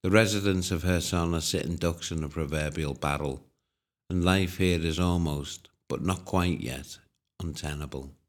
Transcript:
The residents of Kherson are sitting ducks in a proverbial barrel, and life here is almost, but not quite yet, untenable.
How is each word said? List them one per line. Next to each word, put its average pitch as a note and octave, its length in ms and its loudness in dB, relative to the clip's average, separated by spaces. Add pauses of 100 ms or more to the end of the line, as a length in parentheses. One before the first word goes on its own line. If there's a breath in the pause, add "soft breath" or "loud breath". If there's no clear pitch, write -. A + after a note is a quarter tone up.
The G#2 60 2
residents G2 600 4
of E2+ 100 0
Kherson E2+ 540 2
are E2 60 0
sitting E2+ 340 -2
ducks E2 340 -2
in E2 140 -4
a D2 60 -4
proverbial D2+ 680 -2
barrel, C#2+ 520 -4 (600)
and F2+ 160 2
life F#2 320 2
here F2 260 4
is D#2+ 160 0
almost, E2+ 720 0 (180)
but - 140 -4
not E2+ 240 -2
quite F2+ 340 2
yet, C2 380 -10 (420)
untenable. D2 800 -8 (120)